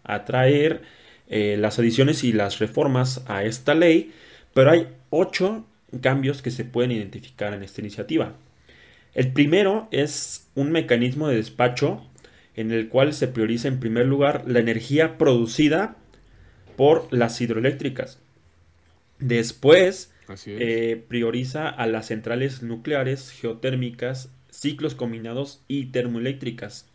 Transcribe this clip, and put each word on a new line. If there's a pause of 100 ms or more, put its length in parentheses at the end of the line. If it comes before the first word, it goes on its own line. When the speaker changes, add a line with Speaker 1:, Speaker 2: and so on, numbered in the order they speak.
Speaker 1:
a
traer, (460)
eh,
las
adiciones
y
las
reformas
a
esta
ley, (420)
pero
hay (220)
ocho (360)
cambios
que
se
pueden
identificar
en
esta
iniciativa. (800)
El
primero
es
un
mecanismo
de
despacho (520)
en
el
cual
se
prioriza
en
primer
lugar
la
energía
producida (800)
por
las
hidroeléctricas. (1000)
Después, (160)
Speaker 2:
Así
es.
Speaker 1:
eh,
prioriza
a
las
centrales
nucleares,
geotérmicas, (200)
ciclos
combinados
y
termoeléctricas.